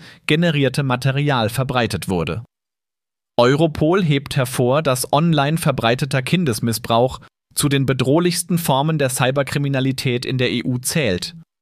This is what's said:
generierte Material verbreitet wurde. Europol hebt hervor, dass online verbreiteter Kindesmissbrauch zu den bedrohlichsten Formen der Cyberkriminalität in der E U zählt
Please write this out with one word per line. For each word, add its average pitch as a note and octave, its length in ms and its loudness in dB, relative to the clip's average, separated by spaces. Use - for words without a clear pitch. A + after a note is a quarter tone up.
generierte D3+ 580 2
Material C3 680 0
verbreitet A#2+ 580 -2
wurde. F2 340 -2
Europol D#3 640 4
hebt C#3+ 340 0
hervor, B2+ 440 0
dass B2+ 320 -2
online D#3 460 2
verbreiteter C3 640 0
Kindesmissbrauch A#2+ 960 0
zu D3 120 0
den C#3 180 0
bedrohlichsten E3 720 0
Formen D3+ 400 0
der C3+ 120 0
Cyberkriminalität C3+ 1160 -2
in C3 120 -4
der B2 120 0
E A#2 140 -2
U B2 140 -2
zählt B2 580 -2